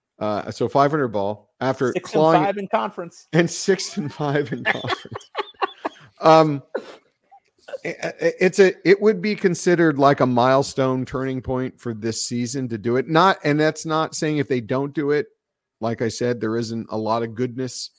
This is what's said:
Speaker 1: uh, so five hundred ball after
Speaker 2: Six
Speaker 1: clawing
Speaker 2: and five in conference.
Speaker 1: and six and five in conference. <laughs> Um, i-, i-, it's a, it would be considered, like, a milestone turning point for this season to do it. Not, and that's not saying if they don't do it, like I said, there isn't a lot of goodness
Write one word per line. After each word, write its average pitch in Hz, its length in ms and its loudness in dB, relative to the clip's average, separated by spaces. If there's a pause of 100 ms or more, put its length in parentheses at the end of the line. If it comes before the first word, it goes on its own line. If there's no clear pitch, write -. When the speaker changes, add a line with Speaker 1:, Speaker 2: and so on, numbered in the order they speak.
(200)
Speaker 1:
uh, 107 320 -4
so 117 180 -2
five 139 220 4
hundred 143 160 0
ball 104 520 -6
after 127 340 0
Speaker 2:
Six - 180 -8
Speaker 1:
clawing 160 260 6
Speaker 2:
and 180 80 2
five 196 120 -2
in 196 100 -8
conference. 208 640 -6
Speaker 1:
and 170 160 4
six - 480 -2
and 147 160 -6
five 143 400 -2
in 123 100 -8
conference. - 720 -6
<laughs> 587 60 -6 (760)
Um, 160 440 6 (1200)
i-, - 40 -6 (140)
i-, 165 360 -2
it's 185 180 2
a, 190 160 8 (140)
it 196 120 6
would 208 220 2
be 208 140 -2
considered, 170 640 2
like, 139 200 6
a 135 60 4
milestone 131 800 2
turning 131 380 -6
point 127 360 -6
for 120 140 -6
this 110 320 -6
season 123 440 -6
to 113 100 -6
do 117 160 -2
it. 127 120 -2
Not, 170 360 4
and 147 160 2
that's 156 260 0
not 156 300 -4
saying 151 240 -2
if 135 80 -2
they 127 120 0
don't 131 360 -4
do 143 160 -2
it, 147 160 0 (520)
like 113 220 -4
I 120 60 0
said, 120 340 -4
there 113 160 -2
isn't 113 320 -6
a 110 80 -6
lot 110 240 -2
of 113 140 -8
goodness 123 640 -8